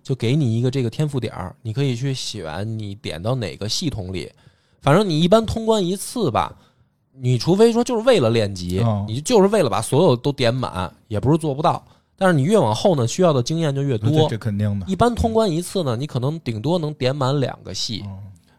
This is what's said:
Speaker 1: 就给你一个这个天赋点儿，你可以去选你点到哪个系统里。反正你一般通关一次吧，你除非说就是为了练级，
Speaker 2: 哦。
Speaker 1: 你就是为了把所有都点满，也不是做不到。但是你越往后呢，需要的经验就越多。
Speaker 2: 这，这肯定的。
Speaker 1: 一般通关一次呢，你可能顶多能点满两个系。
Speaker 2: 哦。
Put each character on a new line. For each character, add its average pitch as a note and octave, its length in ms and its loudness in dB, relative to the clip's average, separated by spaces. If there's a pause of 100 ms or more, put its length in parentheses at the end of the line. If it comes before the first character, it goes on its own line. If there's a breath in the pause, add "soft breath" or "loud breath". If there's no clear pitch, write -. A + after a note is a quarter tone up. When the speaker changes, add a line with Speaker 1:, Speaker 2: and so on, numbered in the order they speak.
Speaker 1:
就 - 100 -4
给 B2 220 0
你 A#2+ 240 2
一 - 20 0
个 B2+ 80 0
这 C3 140 -2
个 A2+ 80 -2
天 D#3 180 -4
赋 C#3 120 -4
点 A#2 120 -6
儿， F2+ 300 -10
你 A2 100 -8
可 C#3 120 -2
以 C3 100 0
去 C3+ 180 -4
选 G#2 640 -6
你 G2+ 200 -8
点 E2+ 260 -8
到 A#2+ 140 -2
哪 F#2 200 -6
个 G#2 120 -8
系 D#3 200 -2
统 G2 240 -6
里。 E2+ 160 -6 (520 soft breath)
反 C#3 120 2
正 G3+ 160 4
你 D#3 120 0
一 F3 80 4
般 A3 180 6
通 A3+ 180 -4
关 G#3+ 220 2
一 F3+ 80 -2
次 G3 380 -4
吧， F2+ 200 0 (600 soft breath)
你 B2+ 260 0
除 D#3+ 160 2
非 A3+ 180 6
说 A#3 120 2
就 B3+ 120 -4
是 G#3+ 60 -2
为 A#3+ 160 4
了 A#2+ 120 4
练 G#2+ 220 2
级， F#2 280 -2
Speaker 2:
哦。 G#2+ 260 0
Speaker 1:
你 A2+ 140 -6
就 G#3+ 200 4
是 F#3 60 6
为 G3+ 160 2
了 A#2+ 80 2
把 G2 100 -2
所 C#3 260 2
有 B2+ 100 4
都 C#3 160 -2
点 A#2+ 200 2
满， F#2 400 -4 (140)
也 G#2 140 -4
不 A#2+ 100 2
是 E3 80 4
做 D#3 160 -2
不 D3+ 80 -6
到。 D#3+ 180 0 (360 soft breath)
但 F#3+ 120 2
是 F3+ 60 4
你 C3+ 80 4
越 G3+ 160 4
往 B2 160 2
后 F#3 220 2
呢， A#2 100 2
需 - 160 0
要 E3+ 100 6
的 C3 80 2
经 D#3+ 200 -2
验 D3+ 120 0
就 C#3 120 -2
越 C3+ 120 0
多。 G#2+ 140 0 (120)
Speaker 2:
这， D3 80 2
这 A2+ 80 -6
肯 G#2 200 -4
定 G2+ 220 0
的。 F#2 80 -8
Speaker 1:
一 F#3+ 80 -2
般 A#3 180 2
通 A3+ 180 0
关 A3 160 2
一 D#3+ 140 0
次 F3+ 220 -4
呢， B2 120 0
你 C#3 120 -6
可 C3 100 -4
能 D3 220 -4
顶 A2 200 -6
多 D3+ 160 0
能 D3+ 180 -2
点 B2+ 200 -2
满 C#3 240 0
两 B2+ 240 -2
个 F#2 100 -12
系。 G2 320 -6
Speaker 2:
哦。 G2 140 -12 (400 soft breath)